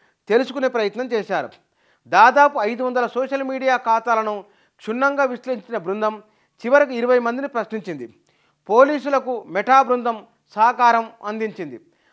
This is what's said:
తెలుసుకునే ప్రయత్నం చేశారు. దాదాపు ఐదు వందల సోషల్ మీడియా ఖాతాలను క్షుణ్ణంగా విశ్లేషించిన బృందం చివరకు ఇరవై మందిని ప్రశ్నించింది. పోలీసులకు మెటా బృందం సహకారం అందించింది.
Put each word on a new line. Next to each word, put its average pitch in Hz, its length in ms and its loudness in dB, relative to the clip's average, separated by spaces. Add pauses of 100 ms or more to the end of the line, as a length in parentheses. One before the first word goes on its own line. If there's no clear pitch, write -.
(300)
తెలుసుకునే 254 380 0
ప్రయత్నం 226 440 -4
చేశారు. 185 380 -4 (640)
దాదాపు 262 480 6
ఐదు 226 240 -4
వందల 247 240 -2
సోషల్ 269 360 -6
మీడియా 262 340 -2
ఖాతాలను 226 580 0 (460)
క్షుణ్ణంగా 277 420 -2
విశ్లేషించిన 240 540 -6
బృందం 214 380 -4 (480)
చివరకు 269 300 2
ఇరవై 247 260 2
మందిని 240 280 -4
ప్రశ్నించింది. 196 580 -8 (640)
పోలీసులకు 269 640 2 (140)
మెటా 202 340 2
బృందం 240 360 -2 (380)
సహకారం 233 500 2 (180)
అందించింది. 208 540 -8 (360)